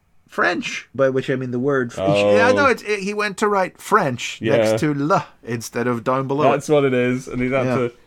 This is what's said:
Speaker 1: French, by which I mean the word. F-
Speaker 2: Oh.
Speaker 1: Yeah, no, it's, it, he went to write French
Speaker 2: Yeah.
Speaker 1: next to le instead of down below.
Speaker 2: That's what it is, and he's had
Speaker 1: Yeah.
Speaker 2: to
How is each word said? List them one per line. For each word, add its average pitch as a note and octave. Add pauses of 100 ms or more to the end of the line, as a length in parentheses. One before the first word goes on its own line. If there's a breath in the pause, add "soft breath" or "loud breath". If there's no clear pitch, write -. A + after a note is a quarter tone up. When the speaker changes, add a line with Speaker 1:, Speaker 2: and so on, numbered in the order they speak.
(260)
Speaker 1:
French, -
by C3+
which C3
I C3+
mean B2+
the B2
word. C3
F- -
Speaker 2:
Oh. G2+
Speaker 1:
Yeah, B3+
no, C#4+
it's, A#3
it, G#3
he G3
went G#3
to G#3+
write F#3+
French D3+
Speaker 2:
Yeah. A2+
Speaker 1:
next A2
to D3+
le D3 (180)
instead A#2+
of A#2+
down C3
below. C#3
Speaker 2:
That's C#3+
what C#3+
it B2+
is, B2
and B2
he's B2+
had B2+
Speaker 1:
Yeah. B2+
Speaker 2:
to B2 (140)